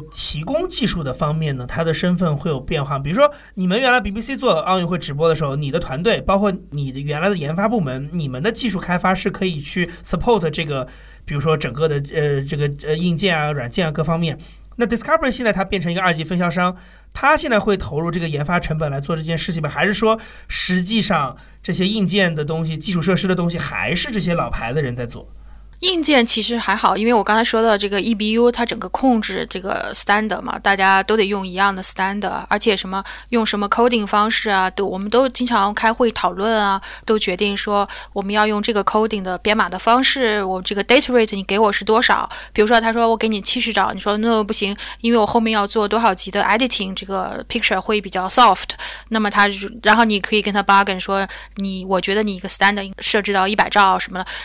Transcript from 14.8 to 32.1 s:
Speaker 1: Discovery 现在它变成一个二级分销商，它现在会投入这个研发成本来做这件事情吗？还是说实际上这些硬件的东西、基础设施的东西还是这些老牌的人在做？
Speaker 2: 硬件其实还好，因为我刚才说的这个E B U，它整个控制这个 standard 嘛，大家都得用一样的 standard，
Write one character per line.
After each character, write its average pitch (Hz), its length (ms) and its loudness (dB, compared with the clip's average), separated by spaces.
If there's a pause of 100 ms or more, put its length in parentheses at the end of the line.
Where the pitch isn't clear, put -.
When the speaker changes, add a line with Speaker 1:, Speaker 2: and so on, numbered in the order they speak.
Speaker 1:
Discovery 277 420 0
现 247 160 -2
在 208 80 2
它 190 100 0
变 190 160 -2
成 170 120 -2
一 - 20 -2
个 185 80 -2
二 185 100 2
级 160 120 -2
分 175 160 -2
销 175 100 2
商， 180 260 0 (380)
它 294 240 4
现 294 140 -2
在 214 80 4
会 202 180 0
投 156 240 -4
入 170 80 -2
这 170 100 -4
个 165 80 -4
研 147 160 -2
发 175 160 0
成 160 200 -4
本 151 120 -2
来 139 80 -6
做 160 160 -4
这 156 60 -6
件 160 160 -4
事 165 160 -4
情 160 80 -4
吗？ 143 80 -4
还 147 160 -2
是 208 80 2
说 220 260 2 (280)
实 - 340 -2
际 214 180 0
上 151 380 0 (240)
这 - 100 -8
些 185 160 0
硬 208 200 0
件 180 260 2
的 151 100 -4
东 160 220 -4
西、 160 100 -4
基 156 160 -6
础 175 80 0
设 175 160 2
施 190 120 0
的 185 80 2
东 175 120 0
西 170 120 -4
还 139 340 -4
是 277 160 -4
这 220 100 -4
些 170 140 0
老 139 160 -2
牌 120 240 -4
的 151 80 0
人 123 140 -4
在 123 100 -8
做？ - 240 -14 (500)
Speaker 2:
硬 359 240 0
件 254 220 4
其 226 160 2
实 233 160 0
还 202 180 0
好， 190 220 2
因 208 80 0
为 240 80 4
我 208 100 4
刚 208 140 2
才 226 40 4
说 233 200 2
的 220 160 4
这 196 100 -2
个 196 140 0
E 226 120 0
B 214 200 0
U， 240 180 6
它 233 140 -2
整 - 120 -4
个 180 120 -6
控 247 320 2
制 185 280 -4
这 180 120 -8
个 - 320 -4
standard 208 480 2
嘛， - 180 -6
大 196 160 2
家 190 260 4
都 208 140 2
得 220 80 4
用 196 240 -2
一 180 60 -10
样 196 200 2
的 185 80 -8
standard， 190 680 -2